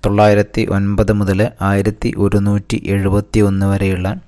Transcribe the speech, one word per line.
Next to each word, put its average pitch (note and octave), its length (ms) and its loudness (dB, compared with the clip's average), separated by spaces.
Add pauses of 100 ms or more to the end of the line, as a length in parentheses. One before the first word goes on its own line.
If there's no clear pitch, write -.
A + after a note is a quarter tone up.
തൊള്ളായിരത്തി G#2 600 2
ഒൻപത് G2+ 480 0
മുതൽ G2 260 0 (220)
ആയിരത്തി G2 560 -2
ഒരുന്നൂറ്റി G2+ 680 0
എഴുപത്തി G2 540 0
ഒന്ന് G2 260 2
വരെയുള്ള G2 420 -2 (200)